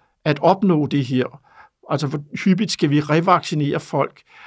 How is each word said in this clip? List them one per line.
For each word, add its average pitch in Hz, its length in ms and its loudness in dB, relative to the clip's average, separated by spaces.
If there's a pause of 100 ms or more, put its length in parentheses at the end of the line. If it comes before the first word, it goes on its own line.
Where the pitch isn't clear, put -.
(260)
at 151 160 0
opnå 175 440 2
det 143 200 0
her? 127 360 -4 (480)
Altså, 135 180 -2
hvor 143 120 -4 (260)
hyppigt 190 260 2
skal - 180 0
vi 143 100 2
revaccinere 151 800 0
folk? - 420 -4 (260)